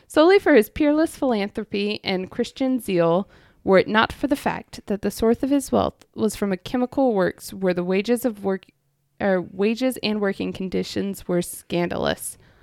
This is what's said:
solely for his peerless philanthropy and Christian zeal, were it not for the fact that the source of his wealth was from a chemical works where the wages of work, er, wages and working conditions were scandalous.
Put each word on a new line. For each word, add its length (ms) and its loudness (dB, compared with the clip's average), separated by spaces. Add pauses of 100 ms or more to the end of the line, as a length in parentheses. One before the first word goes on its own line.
solely 320 6
for 140 4
his 140 6
peerless 480 0
philanthropy 840 -4
and 280 -4
Christian 500 -4
zeal, 480 2 (360)
were 140 6
it 100 4
not 240 2
for 140 -4
the 100 0
fact 500 -6
that 160 -4
the 80 -2
source 340 0
of 60 -4
his 220 0
wealth 320 0 (100)
was 200 -2
from 180 -2
a 40 -2
chemical 580 -2
works 380 -2
where 220 -2
the 100 -2
wages 400 0
of 200 -4
work, 220 -4 (560)
er, 180 2
wages 600 -2
and 180 -2
working 320 -2
conditions 760 -6
were 140 0
scandalous. 920 -4 (260)